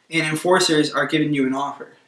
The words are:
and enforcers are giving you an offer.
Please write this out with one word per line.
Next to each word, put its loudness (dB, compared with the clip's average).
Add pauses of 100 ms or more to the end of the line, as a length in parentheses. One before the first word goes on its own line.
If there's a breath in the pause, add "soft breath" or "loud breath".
(100)
and 0
enforcers 2
are -2
giving 0
you 2
an -2
offer. -8 (160)